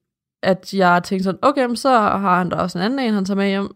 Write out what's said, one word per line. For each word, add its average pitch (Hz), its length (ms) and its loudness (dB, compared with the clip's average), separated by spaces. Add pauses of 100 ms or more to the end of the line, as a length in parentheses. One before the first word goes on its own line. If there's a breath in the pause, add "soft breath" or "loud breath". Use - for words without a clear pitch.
(420)
at 190 320 -2
jeg 175 300 4
tænkte 190 200 -4
sådan, 190 180 -2
"Okay, 277 240 2
men 240 100 -4
så 254 220 2
har 196 400 2
han 175 100 0
da - 80 -2
også 175 220 -4
en 175 60 -2
anden 262 140 -2
en, 226 160 0
han 196 100 0
tager 196 120 -2
med 196 120 0
hjem. 196 280 -2